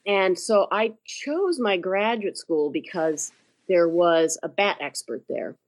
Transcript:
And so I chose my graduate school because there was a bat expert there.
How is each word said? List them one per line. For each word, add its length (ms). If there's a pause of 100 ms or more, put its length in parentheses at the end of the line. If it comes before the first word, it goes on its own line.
And 320
so 340
I 220 (120)
chose 540
my 180
graduate 600
school 320
because 640 (360)
there 220
was 540
a 40
bat 320
expert 480
there. 280 (120)